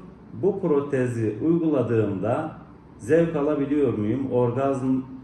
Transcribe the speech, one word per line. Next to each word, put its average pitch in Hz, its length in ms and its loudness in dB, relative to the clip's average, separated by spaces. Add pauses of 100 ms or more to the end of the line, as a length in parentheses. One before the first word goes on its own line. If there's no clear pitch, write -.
(320)
"Bu 180 280 0
protezi 127 760 0 (100)
uyguladığımda 120 1120 0 (420)
zevk 160 380 2
alabiliyor 139 640 0
muyum? 123 340 -2
Orgazm 131 680 0 (240)